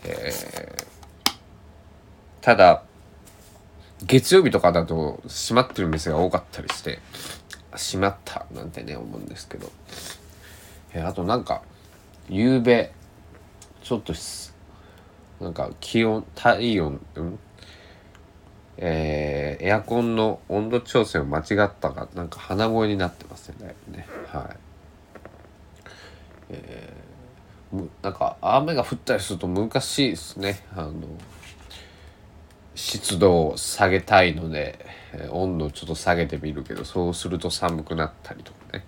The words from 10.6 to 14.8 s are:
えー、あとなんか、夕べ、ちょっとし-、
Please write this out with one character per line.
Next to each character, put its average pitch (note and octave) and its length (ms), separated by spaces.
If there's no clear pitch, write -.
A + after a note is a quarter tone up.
え E2 100
ー、 E2+ 40
あ - 60
と - 100
な G#2 120
ん A#2+ 80
か、 - 180
夕 A#2+ 340
べ、 A#2 320
ち - 80
ょ A#2+ 60
っ G2+ 40
と - 140
し-、 - 360